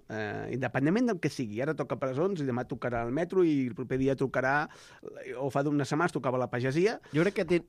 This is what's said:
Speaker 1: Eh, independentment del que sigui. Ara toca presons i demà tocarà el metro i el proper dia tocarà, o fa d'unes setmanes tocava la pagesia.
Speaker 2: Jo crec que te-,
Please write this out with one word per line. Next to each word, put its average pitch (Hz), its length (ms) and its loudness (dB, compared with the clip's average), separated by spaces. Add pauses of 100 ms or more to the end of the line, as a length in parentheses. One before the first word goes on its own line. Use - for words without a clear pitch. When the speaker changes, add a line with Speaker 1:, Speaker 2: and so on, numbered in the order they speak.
(120)
Speaker 1:
Eh, 107 460 -6
independentment 143 560 2
del 170 100 -4
que 147 80 2
sigui. 110 320 -4
Ara 147 160 -2
toca 135 160 -2
presons 143 480 -2
i 135 80 -2
demà 123 160 -2
tocarà 117 400 -2
el 123 80 -2
metro 175 320 2
i 151 80 4 (140)
el 110 100 -8
proper 131 240 -2
dia 135 160 2
tocarà, 131 380 2 (840)
o 139 80 -2
fa 143 160 0
d'unes 143 240 2
setmanes 165 240 2
tocava 127 320 0
la 120 80 -4
pagesia. 143 480 2 (160)
Speaker 2:
Jo 156 80 4
crec 202 160 0
que 180 160 0
te-, 170 140 2